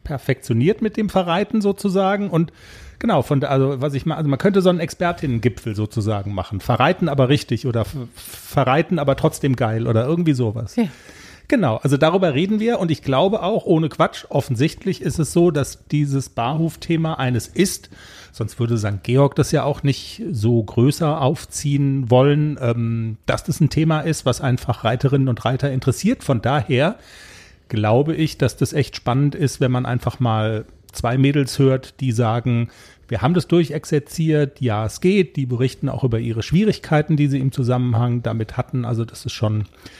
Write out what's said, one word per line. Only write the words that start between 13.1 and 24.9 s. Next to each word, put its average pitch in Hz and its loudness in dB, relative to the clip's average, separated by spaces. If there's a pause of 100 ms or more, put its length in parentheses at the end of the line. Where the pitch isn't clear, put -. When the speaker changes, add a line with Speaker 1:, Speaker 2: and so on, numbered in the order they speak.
Speaker 1:
auch, 190 -2
ohne 160 2
Quatsch, - -2
offensichtlich 143 -2
ist - -4
es 156 -2
so, 175 4
dass 147 -4
dieses 143 0
Barhuf-Thema 160 -2
eines 127 0
ist, - -2 (400)
sonst - -8
würde 117 0
Sankt 101 -4
Georg 135 2
das - 2
ja 135 2
auch 143 -4
nicht - -2
so 117 2
größer 143 2
aufziehen 139 -2
wollen, 143 4
ähm, 117 -2 (100)
dass - -2
das - -4
ein 151 6
Thema 156 0
ist, 160 -4
was 123 0
einfach 123 -2
Reiterinnen 131 2